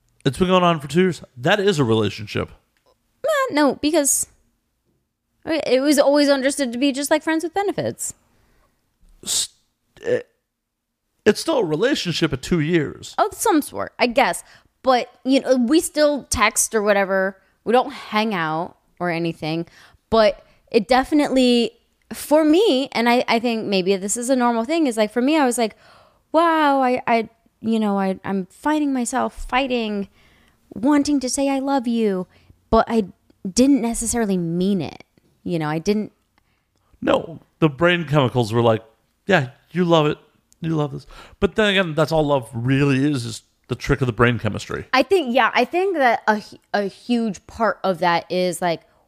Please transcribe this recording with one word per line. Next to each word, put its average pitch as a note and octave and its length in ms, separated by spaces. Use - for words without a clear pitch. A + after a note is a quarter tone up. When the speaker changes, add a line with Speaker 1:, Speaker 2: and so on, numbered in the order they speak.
Speaker 1:
It's C#3 140
been F3+ 80
going F3+ 160
on E3+ 160
for C#3+ 80
two D#3 140
years. F3+ 220
That F3 220
is F#3+ 200
a C#3 40
relationship. A2 680
Speaker 2:
eh, D5+ 40
no, C#4+ 240
because D4 520
it C4 360
was C#4+ 180
always C#4+ 300
understood C#4 440
to A#3+ 40
be C#4 140
just, C#4+ 200
like, D#4 120
friends D#4+ 200
with E4 100
benefits. D4 600
Speaker 1:
S-, - 260
it, - 280
it's G#3 160
still A3+ 180
a G3+ 60
relationship E3 680
at B2+ 80
two - 180
years. D3+ 580
Speaker 2:
Of F#4+ 160
some E4 280
sort, - 380
I A#3+ 80
guess. A3 360
But, B3 260
you C4+ 180
know, C4 140
we B3+ 240
still D4 460
text - 500
or G#3+ 80
whatever. G3 580
We A3 100
don't B3 180
hang G#3+ 440
out D#3+ 420
or F3 100
anything. E3 560
But G#3+ 360
it G#3+ 180
definitely, B3+ 840
for D4+ 320
me, D4+ 460
and A#3 180
I, B3 180
I A3+ 120
think A3+ 260
maybe F#3+ 300
this G3 220
is A#3+ 120
a C4+ 60
normal A#3+ 300
thing, D#4+ 220
is, A3+ 100
like, G#3+ 140
for A#3+ 100
me, D4 160
I C#4+ 80
was A#3+ 120
like, A3+ 180
"Wow, D#4 500
I, B3+ 260
I, A#3 220
you A3+ 180
know, G3+ 180
I, F#3+ 280
I'm F#3+ 220
finding D4+ 460
myself A#3+ 540
fighting, A#3 640
wanting C#4+ 480
to B3+ 80
say C#4 200
I C4+ 100
love C4+ 280
you," G#3+ 400
but A3+ 200
I A3+ 160
didn't B3+ 320
necessarily A3+ 560
mean F3+ 440
it. - 220
You F3 140
know, D3+ 100
I D#3 100
didn't. G#3 320
Speaker 1:
No, - 380
the D#3 100
brain E3+ 360
chemicals B2+ 460
were A#2 100
like, A2+ 220
"Yeah, C#3+ 240
you F3 140
love D#3+ 220
it. D3+ 100
You E3 160
love D3 160
this." C#3+ 160
But F#3+ 160
then G#3+ 140
again, F#3 260
that's D#3 160
all D#3 140
love C#3 280
really C3+ 560
is, B2+ 160
is A2 160
the B2 60
trick - 260
of B2+ 60
the A#2 60
brain A#2+ 260
chemistry. - 540
Speaker 2:
I C4 100
think, D4 300
yeah, A#3 200
I A#3+ 120
think F4+ 320
that B3 300
a G#3+ 120
hu-, - 180
a G3+ 100
huge A3+ 640
part - 360
of F#3 160
that E3+ 320
is, F3+ 300
like, E3+ 200